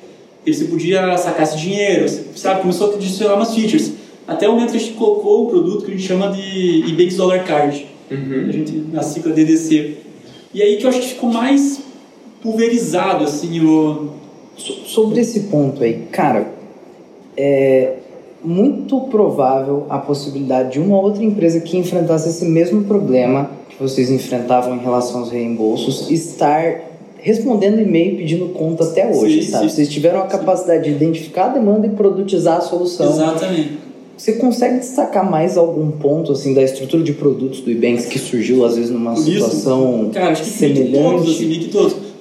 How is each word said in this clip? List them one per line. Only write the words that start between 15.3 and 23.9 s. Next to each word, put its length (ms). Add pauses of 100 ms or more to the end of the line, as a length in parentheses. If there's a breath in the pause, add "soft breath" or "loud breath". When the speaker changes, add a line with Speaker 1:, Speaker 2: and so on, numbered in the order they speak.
Speaker 3:
ponto 400
aí, 300
cara, 400 (880)
é 560 (500)
muito 580
provável 880
a 80
possibilidade 760
de 60
uma 200
outra 240
empresa 380
que 160
enfrentasse 520
esse 160
mesmo 380
problema 680 (200)
que 120
vocês 300